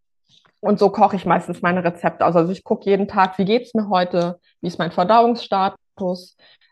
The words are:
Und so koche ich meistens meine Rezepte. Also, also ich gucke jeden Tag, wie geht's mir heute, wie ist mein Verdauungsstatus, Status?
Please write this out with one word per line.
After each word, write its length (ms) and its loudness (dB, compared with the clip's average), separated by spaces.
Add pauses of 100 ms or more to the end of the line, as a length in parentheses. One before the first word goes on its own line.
(600)
Und 180 0
so 100 4
koche 280 2
ich 100 -6
meistens 340 -2
meine 240 0
Rezepte. 400 -2
Also, 140 4
also 140 0
ich 120 -10
gucke 240 -4
jeden 180 2
Tag, 300 0
wie 80 0
geht's 300 -2
mir 160 -2
heute, 500 -2 (220)
wie 60 -6
ist 100 -12
mein 140 -4
Verdauungsstatus, 840 2 (160)
Status? 420 -8 (360)